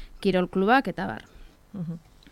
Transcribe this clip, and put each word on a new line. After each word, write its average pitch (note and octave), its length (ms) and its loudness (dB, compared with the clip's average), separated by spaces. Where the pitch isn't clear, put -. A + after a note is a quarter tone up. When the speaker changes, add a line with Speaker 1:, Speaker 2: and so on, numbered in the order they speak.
Speaker 1:
kirol F3+ 260 2
klubak G#3+ 400 4
eta F3+ 200 -6
bar. - 180 -10
Speaker 2:
Mhm. E3+ 260 -8